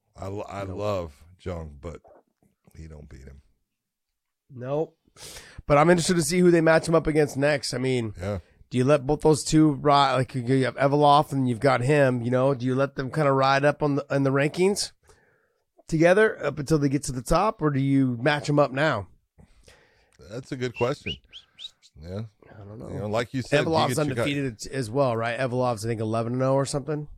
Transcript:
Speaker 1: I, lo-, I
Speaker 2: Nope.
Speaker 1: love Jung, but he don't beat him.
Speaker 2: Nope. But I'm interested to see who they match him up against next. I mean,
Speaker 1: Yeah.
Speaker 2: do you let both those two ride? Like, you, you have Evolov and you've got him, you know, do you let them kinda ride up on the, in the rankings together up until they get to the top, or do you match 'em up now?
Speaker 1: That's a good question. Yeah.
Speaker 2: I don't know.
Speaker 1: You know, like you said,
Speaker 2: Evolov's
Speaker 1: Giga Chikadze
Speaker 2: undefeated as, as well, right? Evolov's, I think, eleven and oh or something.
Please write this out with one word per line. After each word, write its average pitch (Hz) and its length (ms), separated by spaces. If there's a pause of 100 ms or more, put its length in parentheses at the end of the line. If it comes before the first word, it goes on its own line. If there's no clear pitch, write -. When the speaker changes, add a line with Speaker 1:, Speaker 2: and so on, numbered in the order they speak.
(180)
Speaker 1:
I, 95 100
lo-, 101 220
I 98 140
Speaker 2:
Nope. 95 140
Speaker 1:
love 101 460 (160)
Jung, 80 400
but 78 220 (760)
he 80 120
don't 76 200
beat 67 160
him. 69 180 (1120)
Speaker 2:
Nope. 135 440 (680)
But 147 100
I'm 156 120
interested 180 260
to 170 80
see 165 160
who 180 120
they 170 100
match 160 260
him 165 80
up 147 100
against 147 320
next. 143 360
I 127 40
mean, 123 420
Speaker 1:
Yeah. 98 200 (300)
Speaker 2:
do 120 80
you 123 80
let 139 200
both 147 160
those 156 220
two 156 300
ride? 139 420
Like, 131 200
you, 127 60
you 127 240
have 120 120
Evolov 143 540
and 135 160
you've 117 120
got 127 220
him, 131 400
you 120 100
know, 131 240
do 120 100
you 127 100
let 135 200
them 131 160
kinda 147 200
ride 135 340
up 147 180
on 143 120
the, 143 140
in 139 140
the 135 80
rankings 156 600 (960)
together 180 560
up 143 160
until 151 200
they 139 100
get 135 140
to - 80
the 127 100
top, 180 400
or 151 80
do 135 120
you 135 400
match 147 280
'em 143 80
up 139 140
now? 131 360 (1200)
Speaker 1:
That's 123 220
a 143 40
good 123 200
question. - 400 (880)
Yeah. 92 200 (280)
Speaker 2:
I - 160
don't 104 140
know. 110 100
Speaker 1:
You 139 100
know, 101 100
like 117 240
you 127 80
said, 147 240
Speaker 2:
Evolov's 151 300
Speaker 1:
Giga - 0
Chikadze 156 60
Speaker 2:
undefeated 139 600
as, - 60
as 131 240
well, 127 260
right? 113 220
Evolov's, 123 460
I 113 40
think, 113 120
eleven 113 320
and 127 100
oh 135 100
or 139 120
something. 147 420 (100)